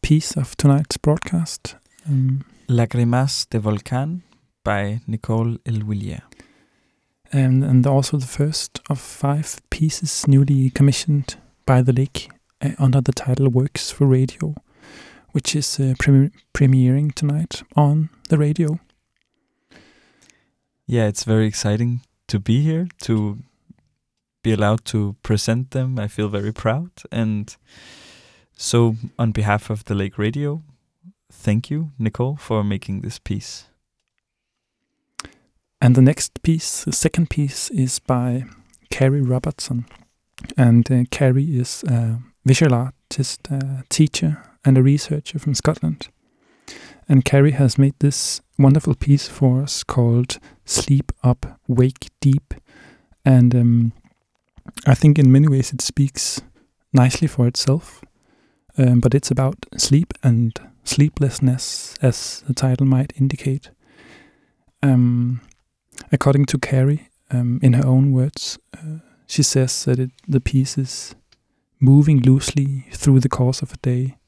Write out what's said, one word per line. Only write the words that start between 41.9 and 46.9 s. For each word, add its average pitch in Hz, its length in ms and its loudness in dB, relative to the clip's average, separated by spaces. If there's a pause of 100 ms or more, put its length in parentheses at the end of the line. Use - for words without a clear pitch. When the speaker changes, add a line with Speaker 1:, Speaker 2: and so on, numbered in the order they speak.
Speaker 1:
visual 131 300 4
artist, - 760 -8
uh, 135 380 -6
teacher, 151 540 0 (200)
and 135 140 6
a 131 60 6
researcher 147 560 0
from 139 160 -4
Scotland. 156 540 -4 (1000)